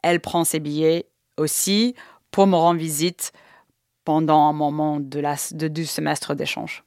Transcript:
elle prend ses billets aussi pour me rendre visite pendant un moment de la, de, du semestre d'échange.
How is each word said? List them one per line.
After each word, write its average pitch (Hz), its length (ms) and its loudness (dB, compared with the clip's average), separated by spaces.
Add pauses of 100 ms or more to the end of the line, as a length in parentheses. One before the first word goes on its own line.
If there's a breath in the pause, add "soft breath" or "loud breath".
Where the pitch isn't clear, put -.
elle 175 180 2
prend 170 220 -2
ses 165 160 -2
billets 156 480 0 (300)
aussi 202 580 0 (380 loud breath)
pour 196 160 6
me 185 80 4
rendre 170 240 4
visite 160 520 -4 (720 soft breath)
pendant 156 440 4
un 151 40 0
moment 151 460 -2
de 143 220 -8
la, 147 160 -2 (160)
de, 160 160 -4
du 156 180 -6
semestre 151 480 -4
d'échange. - 520 -8